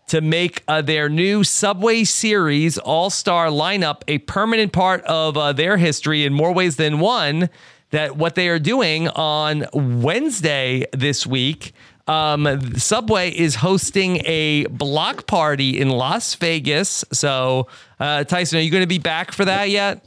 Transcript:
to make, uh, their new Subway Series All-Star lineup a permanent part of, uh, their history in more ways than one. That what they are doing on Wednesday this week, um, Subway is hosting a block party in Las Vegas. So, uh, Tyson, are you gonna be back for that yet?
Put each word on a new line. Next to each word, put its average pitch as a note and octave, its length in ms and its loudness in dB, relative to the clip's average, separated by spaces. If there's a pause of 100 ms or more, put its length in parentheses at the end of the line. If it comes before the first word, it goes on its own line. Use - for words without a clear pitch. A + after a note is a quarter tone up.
to D#3+ 120 2
make, E3 460 0
uh, D#3 160 0
their D3+ 260 0
new F#3 360 2
Subway G#3 600 2
Series E3 760 0
All-Star E3+ 720 0
lineup D#3 600 0
a D3 100 0
permanent G#3+ 540 0
part F#3 320 2
of, D#3 320 0
uh, D3 160 2
their E3 240 2
history D3+ 480 2
in C#3 80 2
more D#3 200 2
ways F3 240 0
than D3+ 220 0
one. F3 500 0 (420)
That D3+ 260 -2
what E3 180 0
they F3+ 140 2
are E3+ 100 2
doing E3 500 0
on D3+ 640 -2
Wednesday C#3+ 1200 0
this C3 340 -2
week, C3 460 -2 (340)
um, D3 720 0
Subway G#3+ 540 0
is D#3+ 260 0
hosting F#3 600 0 (100)
a D#3 400 0
block D3+ 600 -4
party C#3+ 540 0
in C3+ 80 2
Las C3+ 460 -2
Vegas. D#3+ 680 -2 (100)
So, C3 540 0 (320)
uh, D3 260 0
Tyson, E3 340 0
are D#3+ 40 2
you D#3+ 80 0
gonna F#3 160 4
be F3 120 0
back D#3+ 340 -4
for G3 140 0
that G3 240 0
yet? G3+ 360 -2